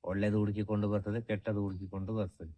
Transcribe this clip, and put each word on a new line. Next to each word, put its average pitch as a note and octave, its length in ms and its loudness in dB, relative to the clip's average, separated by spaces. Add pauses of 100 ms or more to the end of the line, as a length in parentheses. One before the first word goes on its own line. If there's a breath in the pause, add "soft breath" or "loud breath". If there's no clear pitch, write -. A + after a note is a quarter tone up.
ಒಳ್ಳೇದು G#2 340 2
ಹುಡುಕಿಕೊಂಡು G#2 520 2
ಬರ್ತದೆ, G#2 320 0
ಕೆಟ್ಟದ್ದು G#2 380 -2
ಹುಡುಕಿಕೊಂಡು F#2+ 560 -4
ಬರ್ತದೆ. F2 420 -4